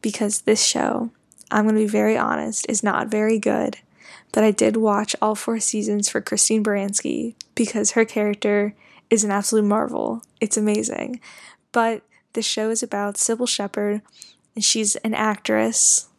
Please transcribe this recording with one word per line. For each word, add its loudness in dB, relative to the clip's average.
because -2
this 2
show, 0
I'm 2
gonna 4
be 2
very 2
honest, -2
is -2
not 0
very 2
good, 0
but 4
I 6
did 2
watch 2
all 2
four -4
seasons -2
for -2
Christine 2
Baranski -2
because 0
her 4
character 0
is 4
an 0
absolute 2
marvel. 0
It's 0
amazing. -2
But 0
the -4
show -2
is -2
about -4
Sybil -2
Shepherd, -4
and -6
she's 0
an -4
actress. 0